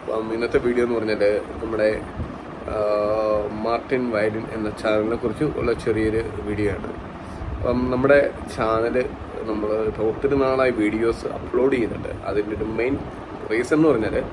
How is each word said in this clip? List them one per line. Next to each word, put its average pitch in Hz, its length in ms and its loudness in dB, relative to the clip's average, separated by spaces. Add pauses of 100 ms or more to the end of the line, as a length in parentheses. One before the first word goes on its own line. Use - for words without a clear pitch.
അപ്പം 110 300 -4
ഇന്നത്തെ 117 240 0
വീഡിയോ 123 280 2
എന്ന് 120 120 0
പറഞ്ഞാൽ 104 440 2 (220)
നമ്മുടെ, 107 380 0 (760)
ആ, - 20 -2 (840)
മാർട്ടിൻ 120 480 0
വയലിൻ 110 340 0 (100)
എന്ന 107 140 -2 (120)
ചാനലിനെ 107 340 2
കുറിച്ച് 113 280 -2
ഉള്ള 120 300 0
ചെറിയൊരു 110 500 0 (180)
വീഡിയോ 101 300 0
ആണ്. - 220 -6 (640)
അപ്പം 123 340 0
നമ്മുടെ 139 420 6 (240)
ചാനൽ 117 520 0 (400)
നമ്മൾ 107 200 -2 (200)
ഇപ്പോൾ 107 140 -4
ഒത്തിരി 113 320 2
നാളായി 131 360 4
വീഡിയോസ് 110 560 2
അപ്ലോഡ് 131 460 0
ചെയ്യുന്നുണ്ട്. 113 340 -2 (180)
അതിൻ്റെ 104 300 -2
ഒരു 104 80 -4
മെയിൻ 113 340 0 (540)
റീസൺ 123 240 2
എന്ന് 156 140 6
പറഞ്ഞാൽ 110 440 2